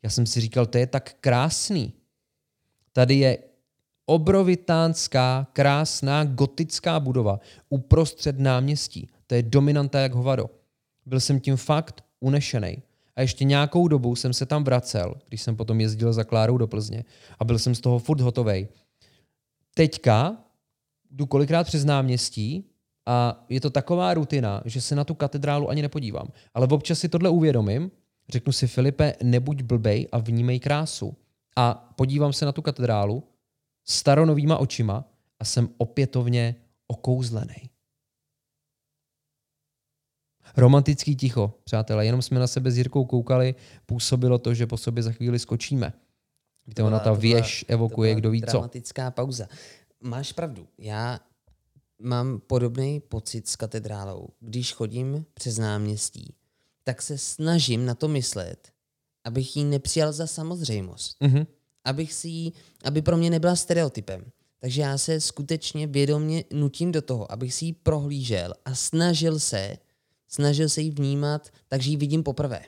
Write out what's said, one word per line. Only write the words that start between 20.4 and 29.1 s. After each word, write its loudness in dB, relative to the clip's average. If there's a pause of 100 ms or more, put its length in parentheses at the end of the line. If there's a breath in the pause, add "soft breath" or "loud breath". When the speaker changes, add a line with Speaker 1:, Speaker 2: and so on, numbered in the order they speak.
Speaker 1:
jdu -6
kolikrát 2
přes 0
náměstí -2 (400)
a 0
je -2
to 0
taková 0
rutina, 0
že -6
se -2
na 0
tu -4
katedrálu -2
ani 0
nepodívám. -6 (260 soft breath)
Ale 4
občas 2
si -2
tohle 2
uvědomím, 2 (380)
řeknu 0
si, 0
„Filipe, 2 (100)